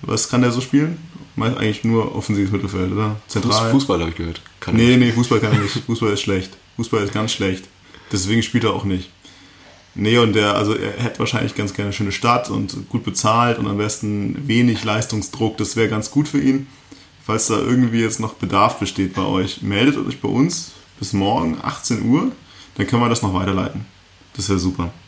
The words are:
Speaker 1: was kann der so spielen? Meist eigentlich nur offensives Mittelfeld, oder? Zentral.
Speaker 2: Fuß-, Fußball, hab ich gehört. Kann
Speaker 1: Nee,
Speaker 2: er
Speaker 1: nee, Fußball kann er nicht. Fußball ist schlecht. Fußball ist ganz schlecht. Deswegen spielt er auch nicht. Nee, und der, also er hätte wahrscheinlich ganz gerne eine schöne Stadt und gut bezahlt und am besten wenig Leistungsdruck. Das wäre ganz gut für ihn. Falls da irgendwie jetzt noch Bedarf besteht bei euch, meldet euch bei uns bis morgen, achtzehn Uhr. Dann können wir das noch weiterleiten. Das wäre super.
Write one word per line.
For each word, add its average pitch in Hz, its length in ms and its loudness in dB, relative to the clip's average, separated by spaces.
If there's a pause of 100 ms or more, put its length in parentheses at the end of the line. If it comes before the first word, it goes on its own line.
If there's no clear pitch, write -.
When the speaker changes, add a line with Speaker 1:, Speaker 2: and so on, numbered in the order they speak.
Speaker 1:
was - 260 -2
kann 123 140 2
der 120 100 4
so 123 80 -2
spielen? 156 380 0 (360)
Meist 117 220 -2
eigentlich 107 280 -2
nur 113 300 2
offensives 101 360 0
Mittelfeld, 95 420 -2
oder? 107 240 -2 (120)
Zentral. 113 400 0
Speaker 2:
Fuß-, 113 40 2
Fußball, 127 280 2
hab 82 80 -2
ich 85 80 -8
gehört. 82 260 -6 (180)
Kann - 160 0
Speaker 1:
Nee, 120 160 8
Speaker 2:
er 127 60 8
Speaker 1:
nee, 120 140 6
Fußball 117 280 2
kann 110 120 2
er 107 60 4
nicht. 104 260 -2
Fußball 113 280 0
ist 101 100 -2
schlecht. 95 340 -2 (200)
Fußball 113 280 -2
ist 101 80 -4
ganz 110 200 -2
schlecht. 92 320 -2 (480)
Deswegen 104 300 2
spielt 113 220 0
er 104 100 2
auch 92 100 -6
nicht. 92 260 -4 (840)
Nee, 107 240 2
und 110 160 4
der, 104 200 4
also 104 200 2
er 104 180 -4 (100)
hätte 117 180 -4
wahrscheinlich 110 340 -2
ganz 101 180 -4
gerne 101 160 -4
eine 98 60 -6
schöne 101 180 -2
Stadt 120 380 0
und 107 400 -6
gut 113 140 -4
bezahlt 113 540 2
und 101 80 -2
am 104 120 -2
besten 104 680 -4
wenig 117 380 4
Leistungsdruck. 110 760 -2
Das 104 180 -2
wäre 113 120 2
ganz 107 220 -2
gut 147 180 2
für 143 120 0
ihn. 135 260 2 (580)
Falls 110 240 0
da 107 100 2
irgendwie 117 420 2
jetzt 110 200 0
noch 110 140 -6
Bedarf 101 440 0
besteht 95 360 -2
bei 95 80 -2
euch, 92 400 -2
meldet 107 340 2
euch 98 240 -6
bei - 80 -2
uns 139 440 0 (260)
bis 101 140 -6
morgen, 98 500 0
achtzehn - 460 -4
Uhr. 180 240 2 (440)
Dann 101 100 -2
können 120 160 2
wir 120 60 2
das 117 140 0
noch 98 120 0
weiterleiten. 95 520 -2 (480)
Das 98 160 -6
wäre 95 80 2
super. 90 340 -2 (160)